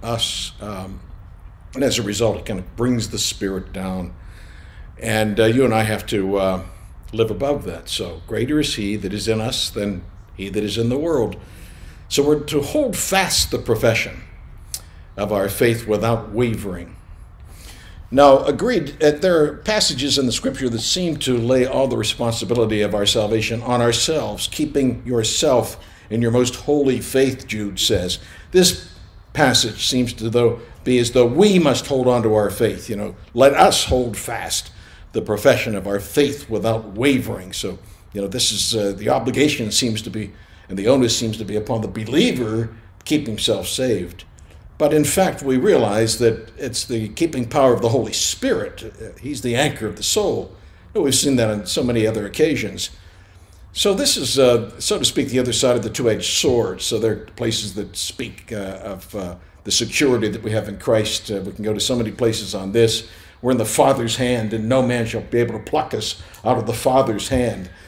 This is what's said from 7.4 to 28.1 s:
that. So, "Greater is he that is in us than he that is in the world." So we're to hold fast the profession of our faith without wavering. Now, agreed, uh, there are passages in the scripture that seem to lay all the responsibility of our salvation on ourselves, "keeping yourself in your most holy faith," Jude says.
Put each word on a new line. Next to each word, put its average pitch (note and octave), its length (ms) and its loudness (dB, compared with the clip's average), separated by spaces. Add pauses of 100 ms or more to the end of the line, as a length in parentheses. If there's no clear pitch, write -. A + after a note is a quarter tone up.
that. F2+ 240 -10
So, F2+ 400 -6
"Greater B2 320 0
is - 160 0
he G#2 220 -4
that F#2 160 -6
is G#2 160 -4
in A2 100 2
us A#2+ 300 -2
than G2+ 340 -4 (320)
he G2 140 -10
that G2+ 140 -2
is G2+ 140 -4
in A#2 120 0
the C3 100 0
world." C#3 380 0 (720)
So - 120 0
we're D3 200 4
to D3 200 0
hold C4 360 0
fast - 520 0
the A2+ 100 -2
profession A2+ 640 0 (920)
of G2+ 160 -2
our G2 160 2
faith A2+ 400 2
without A2 460 0
wavering. G2+ 580 -4 (1200)
Now, C3+ 340 8
agreed, D#3 580 -2
uh, D3+ 80 6
there E3 320 2
are D3 100 0
passages C#3+ 680 -2
in B2+ 80 0
the A#2 40 0
scripture C3 380 -4
that A2+ 100 -2
seem E3+ 380 -2
to B2 180 0
lay A#2+ 300 2
all C3 220 0
the A#2 100 -2
responsibility A2+ 840 0
of G2+ 120 0
our G2+ 120 0
salvation A2 580 0
on B2 180 2
ourselves, A#2 680 0
"keeping C#3 560 -2
yourself A#2+ 680 2 (340)
in A2+ 120 0
your A#2 80 2
most B2 260 2
holy C#3 460 2
faith," - 460 0
Jude G#2 320 -6
says. F2+ 400 0 (320)